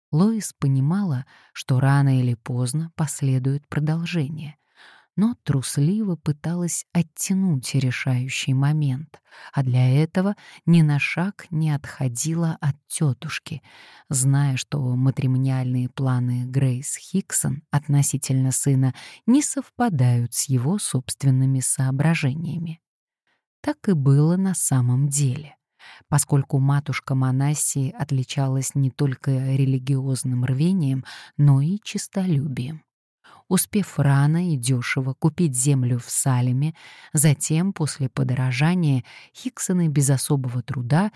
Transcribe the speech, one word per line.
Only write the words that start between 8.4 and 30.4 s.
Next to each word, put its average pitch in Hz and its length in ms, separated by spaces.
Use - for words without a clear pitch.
момент, 143 680
а 139 100
для 127 260
этого 165 460
ни 165 160
на 147 180
шаг - 520
не 156 200
отходила 147 880
от 139 160
тетушки, - 760
зная, 139 480
что 127 380
матримониальные 127 920
планы 123 560
Грейс 131 520
Хиксон - 720
относительно 135 800
сына 131 420
не 262 160
совпадают 127 920
с - 160
его 135 300
собственными 135 840
соображениями. 156 1200
Так - 280
и 196 40
было 147 440
на 190 160
самом 131 560
деле, 139 460
поскольку 143 520
матушка 139 560
Манассии 135 840
отличалась 135 800
не 135 160
только 139 400
религиозным 131 1120